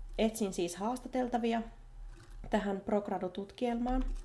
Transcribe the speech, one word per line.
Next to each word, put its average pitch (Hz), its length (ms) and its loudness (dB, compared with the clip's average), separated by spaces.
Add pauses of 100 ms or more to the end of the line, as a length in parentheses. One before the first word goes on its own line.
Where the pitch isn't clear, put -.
(180)
etsin 220 360 4
siis 175 220 0
haastateltavia 233 840 0 (880)
tähän 196 300 2
progradu-tutkielmaan. 220 1200 0 (200)